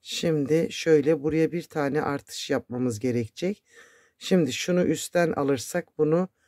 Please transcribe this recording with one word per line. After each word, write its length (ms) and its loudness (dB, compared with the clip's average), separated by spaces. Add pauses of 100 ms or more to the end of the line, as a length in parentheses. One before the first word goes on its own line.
Şimdi 680 0
şöyle 520 4
buraya 280 2
bir 120 -6
tane 380 -2
artış 480 -6
yapmamız 500 -2
gerekecek. 640 -4 (540)
Şimdi 360 2
şunu 300 0
üstten 480 0
alırsak 640 -2
bunu 320 2 (180)